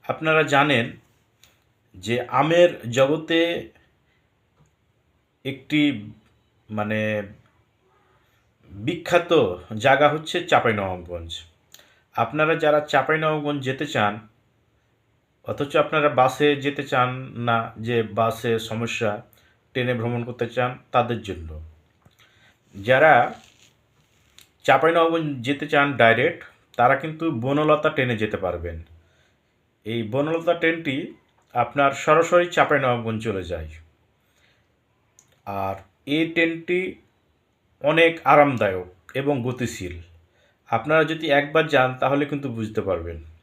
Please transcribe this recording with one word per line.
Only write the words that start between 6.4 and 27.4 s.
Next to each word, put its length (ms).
মানে, 520
বিখ্যাত 600
জায়গা 320
হচ্ছে 380
চাঁপাইনবাবগঞ্জ। 920
আপনারা 380
যারা 260
চাঁপাইনবাবগঞ্জ 840
যেতে 220
চান, 420
অথচ 320
আপনারা 320
বাসে 480
যেতে 260
চান 540
না, 420
যে 240
বাসে 560
সমস্যা, 640
ট্রেনে 220
ভ্রমণ 300
করতে 220
চান, 320
তাদের 300
জন্য। 380
যারা 600
চাঁপাইনবাবগঞ্জ 840
যেতে 220
চান 240
ডাইরেক্ট, 520
তারা 200
কিন্তু 340
বনলতা 600